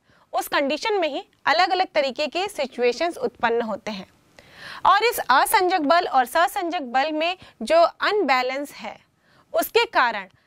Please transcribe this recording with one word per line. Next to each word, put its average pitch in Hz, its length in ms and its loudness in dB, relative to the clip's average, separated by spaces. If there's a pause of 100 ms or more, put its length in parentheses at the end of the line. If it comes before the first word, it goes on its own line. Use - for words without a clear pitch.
(340)
उस 370 140 -4
कंडीशन 320 520 -2
में 320 100 0
ही 320 140 -8 (220)
अलग-अलग 370 480 2
तरीके 285 340 -2
के 359 200 -4
सिचुएशंस 254 680 -2
उत्पन्न 233 440 -2
होते 214 300 -8
हैं। 190 180 -12 (760)
और 403 180 4
इस 480 180 0
असंजक 370 600 2
बल 330 260 4
और 262 180 2
सहसंजक 349 580 0
बल 262 280 -2
में 330 260 -2 (240)
जो 302 180 2
अनबैलेंस 277 920 0
है - 240 -14 (560)
उसके 440 340 0
कारण 226 400 0 (200)